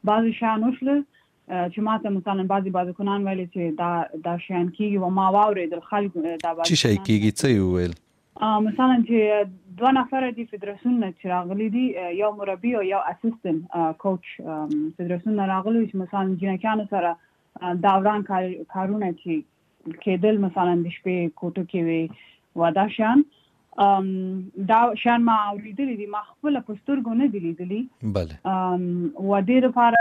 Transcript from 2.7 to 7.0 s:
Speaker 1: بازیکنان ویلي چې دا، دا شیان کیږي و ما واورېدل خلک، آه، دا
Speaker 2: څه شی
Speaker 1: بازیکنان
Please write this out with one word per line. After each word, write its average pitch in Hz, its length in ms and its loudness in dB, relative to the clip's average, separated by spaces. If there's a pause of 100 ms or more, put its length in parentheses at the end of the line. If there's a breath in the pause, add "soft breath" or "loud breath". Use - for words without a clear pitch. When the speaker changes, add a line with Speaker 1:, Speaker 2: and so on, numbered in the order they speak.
Speaker 1:
بازیکنان 196 580 -2
ویلي 185 180 -4
چې 170 320 -4
دا، 175 280 0 (180)
دا 170 140 -2
شیان 175 300 -2
کیږي 202 280 -2
و 185 120 0
ما 190 220 2
واورېدل 190 500 2
خلک، 202 360 -4
آه، 170 60 -2
دا 165 400 -4
Speaker 2:
څه 165 120 2
شی 139 140 2
Speaker 1:
بازیکنان 95 180 2